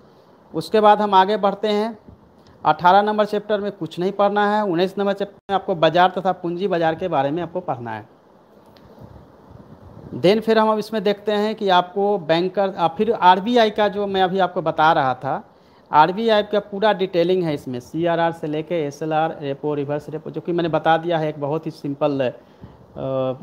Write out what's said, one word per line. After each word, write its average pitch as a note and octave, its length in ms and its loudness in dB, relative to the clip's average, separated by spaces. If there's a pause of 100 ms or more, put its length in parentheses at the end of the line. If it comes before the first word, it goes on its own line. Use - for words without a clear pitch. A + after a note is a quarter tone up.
(560)
उसके - 240 -2
बाद G#3 220 6
हम G#3 120 -2
आगे F#3+ 240 4
बढ़ते G3+ 300 -2
हैं, G#3+ 300 -2 (680)
अठारह F3 360 4
नंबर G#3+ 240 0
chapter G#3 360 -4
में G3+ 100 -6
कुछ E3 280 -10
नहीं F#3 120 -2
पढ़ना G3+ 460 2
है, G#3+ 60 0
उन्नीस F#3 340 -2
नंबर G3+ 160 0
chapter G3 240 -8 (120)
में G3 60 0
आपको F#3 200 -2
बाजार E3 420 4
तथा F#3 140 -2
पूंजी F3 360 -4
बाजार E3 280 0
के F3+ 120 -6
बारे C#3+ 240 0
में E3+ 120 -4
आपको E3+ 160 -8
पढ़ना B2 320 -8
है। A2 180 -12 (2000)
Then F#3+ 260 2
फिर A3+ 180 2
हम A3 120 2
अब G#3+ 80 -2
इसमें G#3 240 -6
देखते G3+ 280 -2
हैं G#3 240 -2
कि G3+ 140 -2
आपको G3 480 2
banker, F3+ 580 -2
आ, E3+ 120 0
फिर G#3+ 240 -2
आरबीआई G#3 580 4
का G#3 180 0
जो G3+ 200 -4
मैं F#3+ 160 0
अभी F#3 160 0
आपको F3+ 220 0
बता D#3+ 320 4
रहा C3+ 220 0
था, D3 320 -6 (440)
आरबीआई G3+ 520 4
का G#3 160 -2
पूरा G3+ 340 0
डिटेलिंग F#3 500 0
है D#3+ 100 -2
इसमें, C3 260 -8
सीआरआर E3 520 -2
से E3 160 -8
लेके D#3 380 -4
एसएलआर, D#3 560 -4
repo, C#3+ 320 -4
reverse D3 360 -6
repo, D3 220 -12
जो D3+ 100 -10
कि F3 100 -6
मैंने E3+ 180 -2
बता D#3+ 280 2
दिया E3 200 -2
है D#3 120 -2
एक D3 120 -8
बहुत D3+ 240 -4
ही D#3+ 60 -10
सिंपल, C#3 600 -2 (680)
अ, C3 460 -4